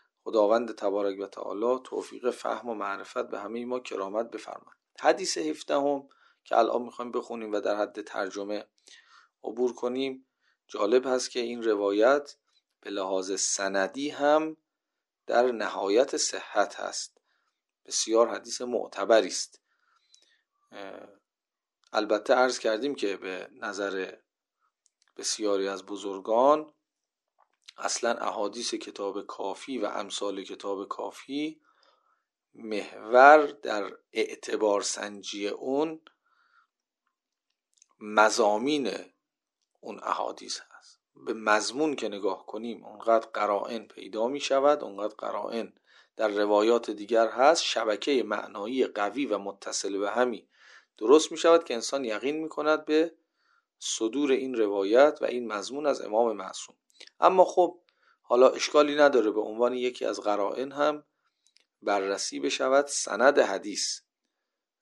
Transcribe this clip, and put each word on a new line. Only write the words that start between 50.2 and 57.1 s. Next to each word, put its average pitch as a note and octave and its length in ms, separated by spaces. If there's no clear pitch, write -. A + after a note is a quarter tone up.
درست C#3+ 340
می D#3+ 60
شود E3+ 260
که C3 100
انسان B2+ 320
یقین B2+ 380
می D#3 60
کند D3+ 360
به D#3 300
صدور C3 520
این C3 240
روایت A2 640
و - 40
این B2 220
مضمون G#2+ 380
از C3+ 160
امام A2 340
معصوم. G2 400